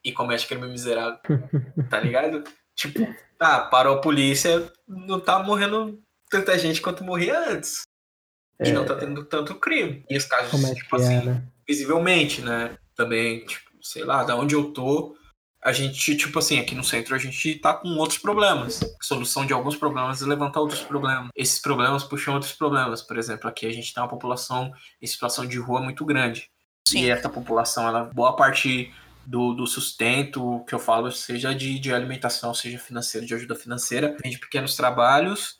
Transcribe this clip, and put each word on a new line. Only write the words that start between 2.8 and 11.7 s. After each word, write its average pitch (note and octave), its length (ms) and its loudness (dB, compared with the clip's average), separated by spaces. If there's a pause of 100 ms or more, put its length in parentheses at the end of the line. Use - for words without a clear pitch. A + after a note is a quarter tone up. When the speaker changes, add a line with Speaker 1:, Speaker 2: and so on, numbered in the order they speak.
Speaker 1:
tá, D3 220 6
parou C3+ 360 6
a C3+ 40 -2
polícia, D3+ 720 4 (180)
não F#3 320 -4
tá F#3+ 220 4
morrendo G#3 580 0 (300)
tanta F#3+ 280 4
gente D#3+ 220 0
quanto F3+ 240 -4
morria F3+ 340 0 (120)
antes. - 320 -6 (800)
E - 100 4
não - 100 2
Speaker 2:
É. - 40 -2
Speaker 1:
tá C#3 80 -2
tendo C#3+ 300 -6
tanto D3+ 320 -4
crime. G#3 520 -2
E C3+ 80 -4
os C3+ 80 0
casos, B2 260 0
Speaker 2:
Como C#3 160 2
é C3 80 -2
Speaker 1:
tipo B2+ 220 -4
Speaker 2:
que B2 60 4
é, - 20 6
Speaker 1:
assim, B2 220 4
Speaker 2:
né? B2 160 0 (240)
Speaker 1:
visivelmente, D3+ 760 2